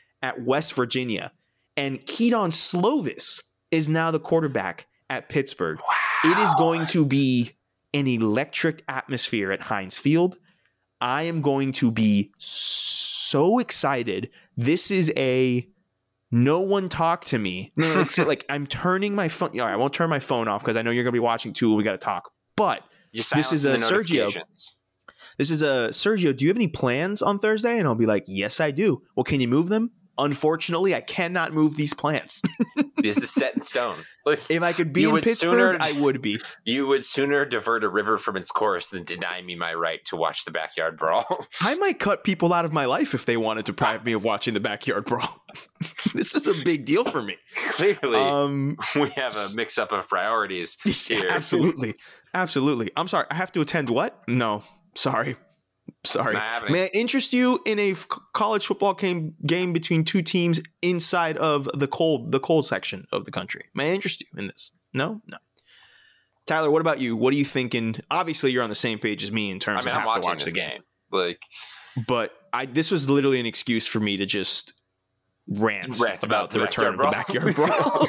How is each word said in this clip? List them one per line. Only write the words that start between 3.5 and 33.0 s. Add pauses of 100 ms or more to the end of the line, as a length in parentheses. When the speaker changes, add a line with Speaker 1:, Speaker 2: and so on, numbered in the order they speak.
Speaker 1:
is
now
the
quarterback (240)
at
Pittsburgh. (460)
It
is
Speaker 2:
Wow.
Speaker 1:
going
to
be (420)
an
electric
atmosphere
at
Heinz
Field. (600)
I
am
going
to
be
so
excited. (260)
This
is
a (640)
no
one
talk
to
me.
No,
no,
it's
Speaker 2:
<laughs>
Speaker 1:
like,
I'm
turning
my
phone.
All
right,
I
won't
turn
my
phone
off
'cause
I
know
you're
gonna
be
watching
too.
We
gotta
talk. (240)
But (280)
Speaker 2:
You (120)
Speaker 1:
this
is
Speaker 2:
silence
Speaker 1:
a
Speaker 2:
the
Speaker 1:
Sergio.
Speaker 2:
notifications. (600)
Speaker 1:
This
is
a
Sergio.
Do
you
have
any
plans
on
Thursday?
And
I'll
be
like,
"Yes,
I
do." (140)
"Well,
can
you
move
them?" (280)
"Unfortunately,
I
cannot
move
these
plans."
<laughs> (500)